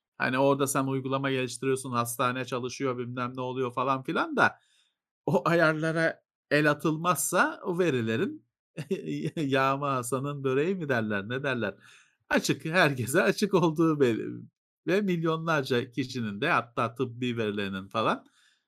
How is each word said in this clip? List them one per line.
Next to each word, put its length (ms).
Hani 220
orada 280
sen 200
uygulama 440
geliştiriyorsun, 600
hastane 540
çalışıyor, 520
bilmem 380
ne 60
oluyor 320
falan 300
filan 340
da 220
o 240
ayarlara 760
el 200
atılmazsa 920
o 140
verilerin 680
<laughs> 600
yağma 580
Hasan'ın 500
böreği 320
mi 140
derler, 400
ne 140
derler? 320
Açık, 360
herkese 580
açık 300
olduğu 460
belli 280
ve 140
milyonlarca 880
kişinin 500
de 80
hatta 460
tıbbi 420
verilerinin 500
falan 380